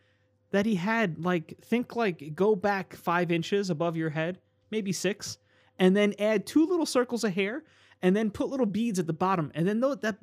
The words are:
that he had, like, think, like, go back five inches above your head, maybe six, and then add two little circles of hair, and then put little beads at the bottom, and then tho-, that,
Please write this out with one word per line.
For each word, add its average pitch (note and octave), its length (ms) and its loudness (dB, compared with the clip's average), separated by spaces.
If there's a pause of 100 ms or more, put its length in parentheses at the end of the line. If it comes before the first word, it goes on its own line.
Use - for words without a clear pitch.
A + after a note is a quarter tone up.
(520)
that G3+ 140 2
he A3 100 2
had, F#3 480 -2
like, F3 380 -2
think, - 340 -4
like, E3 400 -4
go G#3 200 4
back G3 380 -2
five F3 380 0
inches F#3 380 0
above E3+ 280 -2
your D#3+ 140 -2
head, D#3+ 280 -4 (300)
maybe G#3 220 -4
six, - 460 -4 (420)
and F#3+ 180 6
then G#3 220 2
add G#3 260 2
two D#4 220 4
little E4+ 180 2
circles B3 380 0
of G#3 100 0
hair, G3+ 300 -4 (380)
and F#3 140 4
then A3 140 0
put A3+ 200 -4
little C4 180 0
beads G3+ 320 -2
at D#3+ 80 -2
the D#3+ 60 -2
bottom, F3+ 420 0
and E3 120 0
then G#3+ 120 0
tho-, C4+ 160 2
that, G#3+ 260 -4